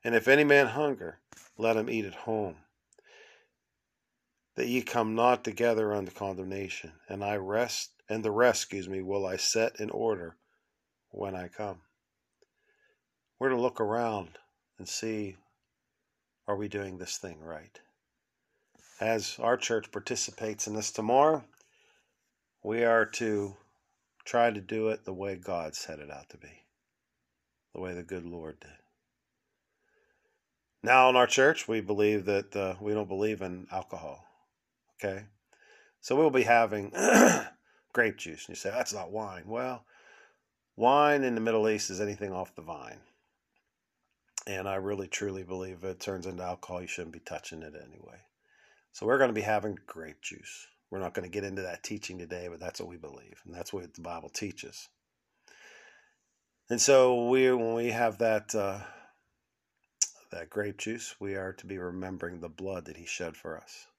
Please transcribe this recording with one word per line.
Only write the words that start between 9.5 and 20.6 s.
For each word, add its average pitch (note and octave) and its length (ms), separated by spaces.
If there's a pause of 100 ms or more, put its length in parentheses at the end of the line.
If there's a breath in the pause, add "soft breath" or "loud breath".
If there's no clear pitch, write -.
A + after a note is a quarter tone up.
in G#2+ 100
order G2 480 (720)
when G2 260
I F2+ 120
come." F#2 340 (1600)
We're C3 100
to B2 100
look A#2+ 220
around G#2+ 560 (400)
and F#2 100
see, G#2+ 500 (1080)
are G2+ 80
we G#2 120
doing G2 320
this - 180
thing E2 240
right? D#2 400 (1200)
As A2 400
our A#2+ 160
church A2+ 340
participates G#2+ 760